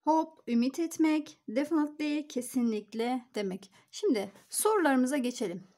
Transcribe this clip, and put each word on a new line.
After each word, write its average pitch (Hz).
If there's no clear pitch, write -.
Hope, 320
ümit 247
etmek. 311
Definitely, 294
kesinlikle 240
demek. 196
Şimdi 214
sorularımıza 294
geçelim. 240